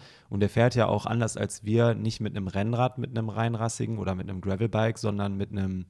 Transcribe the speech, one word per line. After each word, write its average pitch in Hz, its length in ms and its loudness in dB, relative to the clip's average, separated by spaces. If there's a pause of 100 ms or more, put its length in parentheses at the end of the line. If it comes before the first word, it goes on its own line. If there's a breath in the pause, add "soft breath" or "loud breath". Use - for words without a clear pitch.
(300 loud breath)
und 101 80 -2
der 101 100 6
fährt 117 280 4
ja 113 100 6
auch 101 180 2
anders 113 320 0
als 104 280 -4
wir, 113 300 4
nicht 107 260 -2
mit 104 160 -4
einem 98 100 -4
Rennrad, 117 520 0
mit 123 120 -4
einem 113 180 -4
reinrassigen 113 720 -2
oder 95 160 -2
mit 92 160 -6
einem 92 100 -8
Gravelbike, 107 580 0
sondern 101 380 -2
mit 98 140 -4
einem, 95 400 -2